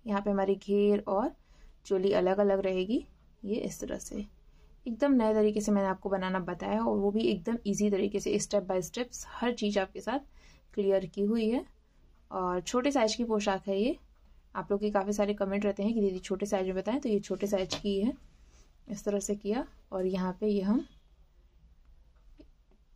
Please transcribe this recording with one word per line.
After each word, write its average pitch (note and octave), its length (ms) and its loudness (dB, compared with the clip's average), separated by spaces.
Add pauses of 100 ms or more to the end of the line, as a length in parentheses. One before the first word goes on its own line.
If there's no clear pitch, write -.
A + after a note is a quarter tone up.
यहाँ G3+ 160 0
पे G3+ 80 0
हमारी G3 260 2
घेर G3+ 520 2
और G#3+ 220 0 (560)
चोली F#3+ 280 2
अलग F#3 240 4
अलग G3 220 4
रहेगी। F#3+ 440 0 (380)
ये G#3 140 -2
इस - 240 -6
तरह - 200 -6
से - 240 -10 (640)
एकदम C4+ 280 2
नए A3 200 4
तरीके G#3+ 260 4
से G#3 120 0
मैंने G3 160 4
आपको F#3+ 200 -4
बनाना F#3 320 0
बताया F3+ 320 -4
है G#3+ 80 2
और A3+ 180 0
वो G3+ 120 2
भी A3 120 0
एकदम A3+ 440 0
ईजी G3+ 240 2
तरीके G3+ 300 0
से - 180 0
step G3+ 280 0
by F#3 160 0
steps - 480 -10
हर A#3+ 240 -2
चीज़ G#3 240 0
आपके F#3+ 220 -4
साथ C4 200 -4 (540)
क्लियर G3 320 2
की G3+ 160 -4
हुई A3 280 2
है। D4 140 -2 (680)
और F3+ 320 -2
छोटे B3 280 0
साइज A3 240 4
की A#3+ 100 -2
पोशाक G#3 440 0
है G3 100 0
ये। B3+ 180 0 (580)
आप F#3+ 160 -6
लोग G3+ 100 2
के G#3 100 0
काफ़ी G#3 220 0
सारे G#3 220 0
कमेंट G3+ 300 0
रहते G3+ 180 0
हैं A3+ 120 0
कि A3+ 60 0
दीदी F#3+ 200 0
छोटे G3+ 260 -4
साइज F#3+ 200 0
में F#3 100 -4
बताएं, G#3 240 -2
तो C4+ 80 -4
ये G#3 120 2
छोटे G3 260 -4
साइज F#3+ 300 -2
की G3+ 240 -2
है। A#3+ 120 0 (760)
इस - 160 -10
तरह G3+ 160 0
से G3+ 160 -4
किया G#3+ 280 -4 (280)
और F#3 140 -2
यहाँ F#3 340 -2
पे G#3+ 80 0
ये G3+ 140 2
हम G#3 220 2 (2000)